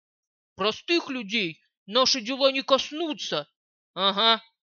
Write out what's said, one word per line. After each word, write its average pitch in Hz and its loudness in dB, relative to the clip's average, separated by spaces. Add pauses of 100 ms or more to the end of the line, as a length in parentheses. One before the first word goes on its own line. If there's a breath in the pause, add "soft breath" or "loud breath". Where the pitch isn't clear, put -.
(560)
«Простых 220 -2
людей 208 -4 (260)
наши 247 2
дела 262 0
не 269 -4
коснутся». 269 -2 (480)
«Ага, 196 2 (220)